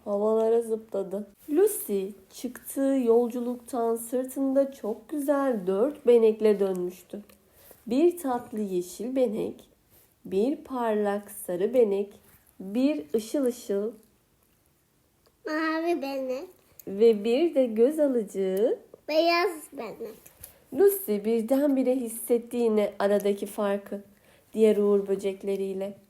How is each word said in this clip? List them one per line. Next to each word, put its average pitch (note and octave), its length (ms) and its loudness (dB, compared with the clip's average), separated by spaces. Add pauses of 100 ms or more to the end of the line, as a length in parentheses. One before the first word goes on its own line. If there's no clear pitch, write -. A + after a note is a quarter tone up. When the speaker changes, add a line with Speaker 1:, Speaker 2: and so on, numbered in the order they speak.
Speaker 1:
havalara A3 580 0
zıpladı. G#3 640 -6 (240)
Lucy D4 560 0 (240)
çıktığı C4+ 720 -4
yolculuktan A#3+ 920 0
sırtında C4+ 760 -2
çok A3+ 360 -8
güzel C#4 580 -2
dört G#3 400 -2
benekle A3 540 6
dönmüştü. F#3 600 -4 (640)
Bir E4 320 4
tatlı B3 420 -4
yeşil G3+ 560 -4
benek, A3 520 -2 (560)
bir G#3 320 0
parlak G#3+ 760 -4
sarı F#3 440 -4
benek, G3+ 460 2 (400)
bir C4 440 0 (100)
ışıl A#3 300 -2
ışıl A3 480 -4 (1500)
Speaker 2:
Mavi D#4+ 560 -2
benek. C4+ 420 -6 (440)
Speaker 1:
ve G#3 360 4
bir C#4+ 300 2
de C4 120 4
göz A#3 340 2
alıcı G#3+ 800 0 (300)
Speaker 2:
Beyaz E4+ 420 2 (220)
benek. A3 440 -12 (580)
Speaker 1:
Lucy F#4+ 500 4
birdenbire B3+ 720 2
hissetti A#3 600 -2
yine G#3+ 420 2
aradaki G3+ 480 0
farkı G3+ 540 -4 (540)
diğer G#3+ 220 6
uğur G3+ 320 2
böcekleriyle. G3 840 -4 (160)